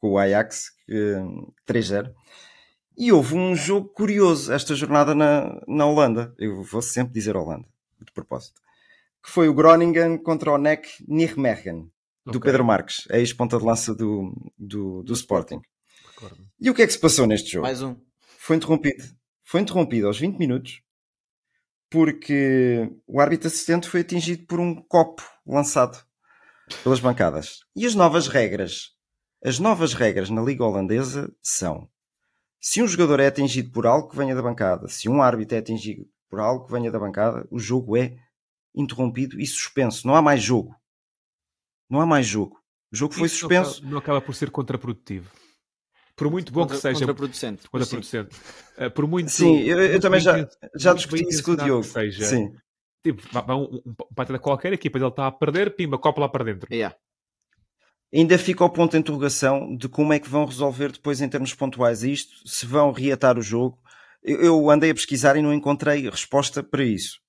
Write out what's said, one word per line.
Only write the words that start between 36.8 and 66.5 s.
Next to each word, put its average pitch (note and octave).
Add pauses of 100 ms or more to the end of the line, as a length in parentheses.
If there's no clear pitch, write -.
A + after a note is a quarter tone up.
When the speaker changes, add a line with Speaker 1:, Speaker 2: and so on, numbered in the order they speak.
Speaker 1:
da A2
bancada, G#2
o A#2
jogo A#2
é B2 (580)
interrompido B2+
e D3
suspenso. -
Não C3+
há D#3+
mais C#3+
jogo. G#2 (1160)
Não C3+
há E3
mais C#3+
jogo. G2+ (320)
O G#2+
jogo C#3+
foi E3
Speaker 2:
Isso D#3+
não -
Speaker 1:
suspenso. E3
Speaker 2:
acaba, C#3
não D3
acaba C#3+
por C3+
ser C3+
contraprodutivo. A#2 (840)
Por D3
muito E3+
bom D3+
Speaker 3:
Contra-, C3+
Speaker 2:
que C3+
seja. C3
Speaker 3:
contraproducente. C3
Speaker 2:
Contraproducente. A#2 (400)
Eh, B2+
por D3
muito, E3+
Speaker 1:
Sim, D#3+
eu, D#3+
eu F#3+
Speaker 2:
muito F3+
Speaker 1:
também F#3+
Speaker 2:
bem E3+
Speaker 1:
já, E3+
Speaker 2:
inten-, -
Speaker 1:
já F3
Speaker 2:
muito F3
bem E3
Speaker 1:
discuti E3+
isso D3+
com -
o E3+
Speaker 2:
intencionado D3
Speaker 1:
Diogo. C3
Speaker 2:
que -
seja. G#2+
Speaker 1:
Sim. G#2 (480)
Speaker 2:
Tipo, C#3 (100)
vá, B2
vá B2+
um, C#3
um, B2
um -
pateta C3
qualquer, C#3
a -
equipa D3+
dele C3
está C3+
a C3+
perder, F3+
pimba, D3
copo D3+
lá C#3+
para C3
dentro. G2+
Speaker 3:
Yeah. A2+ (1200)
Speaker 1:
Ainda E3
fica F3+
o F3
ponto E3
de D#3+
interrogação C#3
de B2+
como D3+
é D3+
que D3
vão D3
resolver C3+
depois C#3+
em C#3
termos C3
pontuais A#2+
isto, -
se -
vão C#3+
reatar B2+
o A#2
jogo. A#2 (420)
Eu, -
eu D#3+
andei D3+
a D#3
pesquisar C#3
e D3+
não D3
encontrei D3
resposta -